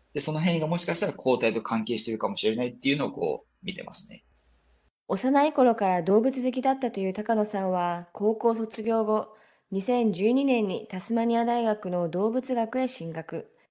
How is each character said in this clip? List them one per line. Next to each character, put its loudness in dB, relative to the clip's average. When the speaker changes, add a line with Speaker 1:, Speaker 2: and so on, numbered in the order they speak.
Speaker 1:
で、 -4
そ -4
の -2
変 2
異 0
が -2
も 0
し -12
か -2
し -6
た 0
ら -2
抗 2
体 2
と -2
関 -2
係 -2
し -8
て -6
い -2
る -4
か -2
も -10
し 0
れ 2
な -2
い -2
っ -14
て -4
い 2
う 0
の -2
を -6
こ -4
う、 -20
見 -6
て -12
ま -16
す -14
ね。 -20
Speaker 2:
幼 4
い 4
頃 6
か 0
ら 2
動 6
物 0
好 0
き -2
だ 4
っ 2
た -2
と -6
い -2
う -2
高 -2
野 2
さ -4
ん 0
は、 -2
高 0
校 2
卒 -6
業 0
後、 0
二 -2
千 2
十 2
二 2
年 2
に -4
タ -6
ス -6
マ 2
ニ 2
ア 2
大 0
学 0
の 0
動 0
物 -2
学 -2
へ 0
進 -8
学。 -8